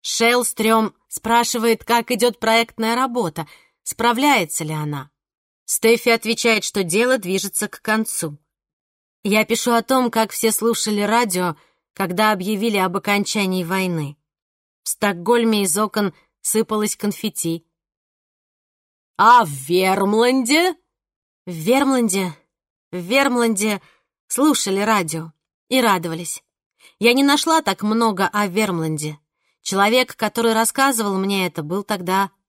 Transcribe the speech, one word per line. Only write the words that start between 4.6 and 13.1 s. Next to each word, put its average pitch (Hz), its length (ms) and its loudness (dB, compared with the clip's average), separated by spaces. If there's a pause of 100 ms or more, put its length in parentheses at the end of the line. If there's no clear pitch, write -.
ли 156 100 -6
она. 147 360 -6 (560)
Стефи 233 440 2
отвечает, 220 540 0
что - 200 -4
дело 226 340 2
движется 190 500 -4
к - 140 -16
концу. 214 560 -4 (880)
Я 208 200 0
пишу 233 280 -2
о 233 100 4
том, 254 300 0
как 220 200 0
все 226 200 -2
слушали 220 500 -2
радио, 202 540 0 (380)
когда 196 380 0
объявили 202 460 -2
об 185 180 0
окончании 196 680 -2